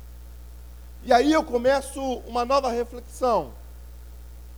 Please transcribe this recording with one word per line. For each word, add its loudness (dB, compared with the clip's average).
E -2
aí 8
eu 6
começo 2
uma 0
nova 4
reflexão. 0